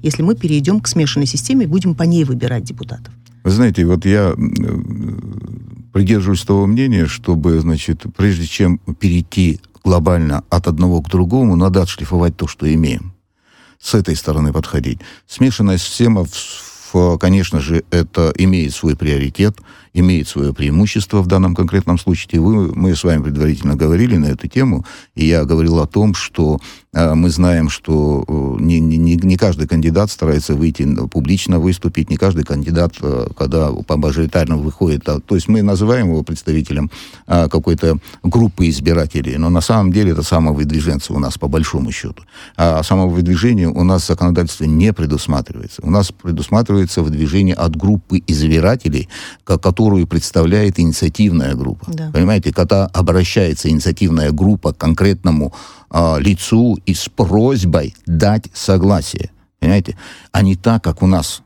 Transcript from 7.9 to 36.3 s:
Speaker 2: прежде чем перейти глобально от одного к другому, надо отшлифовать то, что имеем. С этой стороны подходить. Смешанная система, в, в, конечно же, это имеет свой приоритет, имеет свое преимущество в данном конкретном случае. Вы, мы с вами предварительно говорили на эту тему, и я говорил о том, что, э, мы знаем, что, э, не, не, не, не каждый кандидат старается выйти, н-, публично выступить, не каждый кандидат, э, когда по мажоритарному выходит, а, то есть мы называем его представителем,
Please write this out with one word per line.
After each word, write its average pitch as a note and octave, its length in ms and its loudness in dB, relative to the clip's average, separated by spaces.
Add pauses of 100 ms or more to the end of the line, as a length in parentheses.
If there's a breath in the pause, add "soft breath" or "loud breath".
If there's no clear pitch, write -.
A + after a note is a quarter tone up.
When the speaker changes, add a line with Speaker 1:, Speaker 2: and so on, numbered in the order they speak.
Speaker 2:
прежде F2+ 300 0
чем F2 320 0 (220)
перейти F2 600 0 (240)
глобально E2+ 680 2
от F2 180 0
одного F2 340 2
к D2 60 -10
другому, F#2+ 480 2
надо F#2 260 2
отшлифовать E2+ 540 -2
то, D#2+ 100 -6
что D2+ 260 -2
имеем. D#2+ 400 -2 (680 soft breath)
С - 140 -6
этой F2+ 220 0
стороны D2+ 360 -2
подходить. C#2 480 -4 (260 loud breath)
Смешанная G#2+ 520 0
система, A2 460 0
в, - 60 -8 (640)
в, F2 260 2
конечно F2+ 420 2
же, D#2+ 300 -2
это E2+ 460 0
имеет F#2 380 0
свой D2+ 220 -2
приоритет, D2+ 600 -2 (380 loud breath)
имеет F2 340 2
свое C#2+ 240 -2
преимущество F#2+ 680 0
в F2+ 40 0
данном F#2 280 2
конкретном F2+ 440 0
случае. E2+ 420 -2
Вы, F#2+ 340 2
мы F2+ 200 2
с - 100 -6
вами E2 180 2
предварительно D2 520 0
говорили E2+ 420 2
на D2+ 100 2
эту C#2+ 200 -4
тему, A#2+ 380 0 (320 loud breath)
и D#2 100 0
я D#2+ 180 2
говорил E2 360 2
о D2 60 0
том, G#2 280 2
что, - 460 -2 (320 loud breath)
э, D#2+ 220 0
мы E2+ 160 4
знаем, E2+ 380 2
что, D2 600 -2
э, C#2 340 -4
не, E2 180 2
не, D#2+ 160 2
не, E2+ 200 2
не F#2 200 2
каждый E2 300 0
кандидат E2 440 0
старается D2+ 440 -2
выйти, D#2 280 0
н-, D2 260 -2
публично E2+ 500 0
выступить, F2 520 -2
не - 60 -2
каждый F2 280 0
кандидат, E2 560 -2
э, C2 360 -4
когда C#2 360 0
по D2 240 -4
мажоритарному D#2 680 0
выходит, D2+ 460 -2
а, D2 120 -2
то - 140 -4
есть E2+ 140 0
мы A2 140 4
называем G#2 460 2
его D#2+ 140 0
представителем, D2+ 680 -4 (360 loud breath)